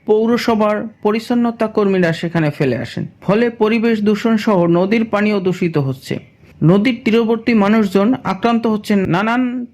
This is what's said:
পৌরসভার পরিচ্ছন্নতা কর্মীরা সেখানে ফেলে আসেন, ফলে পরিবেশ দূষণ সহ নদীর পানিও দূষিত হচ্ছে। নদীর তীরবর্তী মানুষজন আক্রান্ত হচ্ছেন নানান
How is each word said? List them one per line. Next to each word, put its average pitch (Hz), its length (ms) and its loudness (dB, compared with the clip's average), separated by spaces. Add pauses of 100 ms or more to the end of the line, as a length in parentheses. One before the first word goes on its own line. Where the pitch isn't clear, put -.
পৌরসভার 220 840 0 (140)
পরিচ্ছন্নতা 233 640 0
কর্মীরা 190 460 0
সেখানে 160 380 -2
ফেলে 127 280 -2
আসেন, 113 280 -8 (160)
ফলে 226 280 2
পরিবেশ 226 520 0
দূষণ 214 340 2
সহ 196 300 2
নদীর 190 380 2
পানিও 208 360 0
দূষিত 180 380 -2
হচ্ছে। 135 520 -6 (340)
নদীর 202 400 2
তীরবর্তী 226 500 0
মানুষজন 208 600 2 (100)
আক্রান্ত 233 420 -2
হচ্ছেন 214 400 -2
নানান 240 680 -2